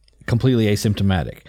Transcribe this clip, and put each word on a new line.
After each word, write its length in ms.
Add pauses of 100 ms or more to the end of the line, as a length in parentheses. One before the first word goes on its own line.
(260)
completely 400
asymptomatic. 840